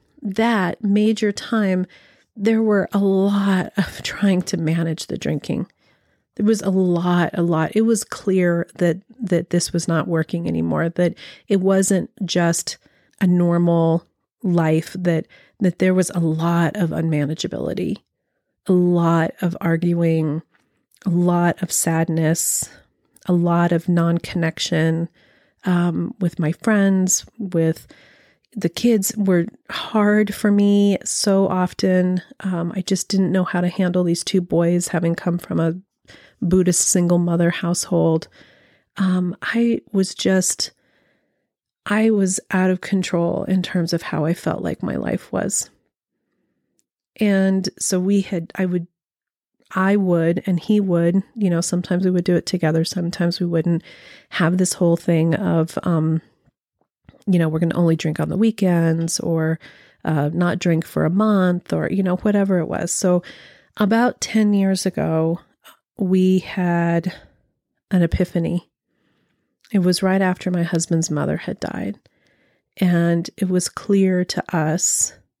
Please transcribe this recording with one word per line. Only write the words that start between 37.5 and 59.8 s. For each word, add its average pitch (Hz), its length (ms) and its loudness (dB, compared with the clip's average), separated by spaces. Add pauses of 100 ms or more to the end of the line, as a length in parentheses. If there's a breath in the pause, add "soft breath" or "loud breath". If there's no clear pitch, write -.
household. 170 760 0 (680 soft breath)
Um, 185 460 0
I 233 400 0 (100)
was 190 220 0
just, - 580 0 (1120)
I 220 240 2
was 196 300 0 (100)
out 185 200 2
of 185 100 -2
control 175 640 -2
in 190 180 0
terms 175 300 -4
of 165 100 -4
how 151 220 -4
I 160 100 0
felt - 280 -4
like - 200 -6
my - 140 -4
life - 340 -6
was. - 400 -4 (1500)
And 190 520 2 (100)
so - 220 -2
we 196 220 2
had, 170 340 -6
I 190 100 0
would, 175 200 -2 (840)
I 190 220 2
would, 175 520 2
and 180 120 0
he 214 220 2
would, 175 420 2 (140)
you 208 140 0
know, 170 100 2
sometimes 180 440 -2
we 185 60 2
would 180 140 0
do 175 100 2
it 175 120 0
together, 160 380 0
sometimes 170 540 -4
we 180 80 -2
wouldn't, 170 380 0 (460 loud breath)
have 180 280 0
this 185 140 0
whole 170 240 2
thing 165 380 0
of, 170 480 -2
um, 160 400 0 (1040)
you 185 120 4
know, 165 100 2
we're 156 100 -2
gonna 165 180 0
only 165 200 4
drink 156 220 -4
on 151 100 -2
the 156 80 -4
weekends 170 840 0
or, 160 380 -2 (460 loud breath)